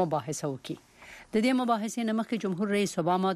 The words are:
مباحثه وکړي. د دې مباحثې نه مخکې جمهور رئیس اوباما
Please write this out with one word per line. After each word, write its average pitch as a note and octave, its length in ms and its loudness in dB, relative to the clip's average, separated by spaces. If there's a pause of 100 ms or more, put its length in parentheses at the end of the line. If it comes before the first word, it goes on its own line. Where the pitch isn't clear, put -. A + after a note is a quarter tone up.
مباحثه D3+ 540 -2
وکړي. - 240 -10 (540)
د - 120 2
دې B3+ 80 4 (100)
مباحثې A3+ 460 0
نه A3 100 0
مخکې A3+ 260 -2
جمهور G3 320 0
رئیس G3+ 220 0
اوباما F3+ 380 4